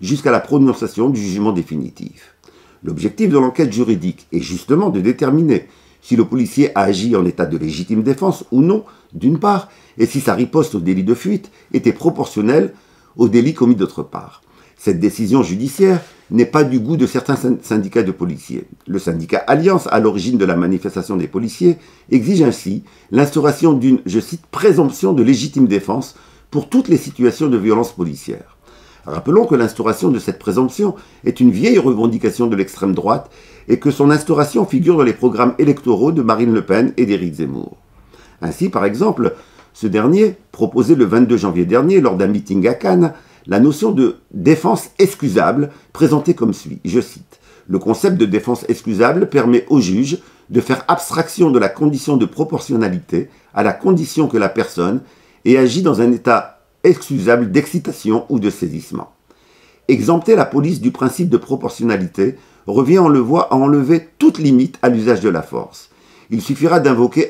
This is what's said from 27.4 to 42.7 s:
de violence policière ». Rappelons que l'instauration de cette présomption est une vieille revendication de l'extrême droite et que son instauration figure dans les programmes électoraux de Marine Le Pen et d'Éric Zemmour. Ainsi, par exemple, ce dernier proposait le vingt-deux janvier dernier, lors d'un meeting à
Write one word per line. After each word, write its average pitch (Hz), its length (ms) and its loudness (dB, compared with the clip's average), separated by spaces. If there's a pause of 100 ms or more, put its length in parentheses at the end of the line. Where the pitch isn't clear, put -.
de 123 80 2
violence 110 340 0
policière ». - 640 -10 (500)
Rappelons 143 400 0
que 165 100 0
l'instauration 117 560 0
de 117 80 0
cette 92 200 -8
présomption 127 540 -2 (320)
est 123 140 -2
une 123 120 6
vieille 190 280 2
revendication 117 680 0
de 110 80 -2
l'extrême 95 380 -2
droite 98 380 -4 (360)
et 120 120 2
que 147 120 0
son 143 200 2
instauration 151 540 0
figure 175 320 0
dans 143 60 4
les 113 100 2
programmes 120 440 0
électoraux 139 540 2
de 160 100 0
Marine 113 320 0
Le 104 100 0
Pen 110 340 0
et 123 80 2
d'Éric 90 300 -2
Zemmour. 67 420 -8 (640)
Ainsi, 117 280 -4
par 107 160 -2
exemple, 120 500 0 (380)
ce - 140 -6
dernier 156 480 2 (160)
proposait 117 440 2
le 127 100 4
vingt-deux 113 320 4
janvier 90 280 -2
dernier, 143 360 2
lors 104 160 0
d'un 95 100 2
meeting 98 400 0
à - 60 0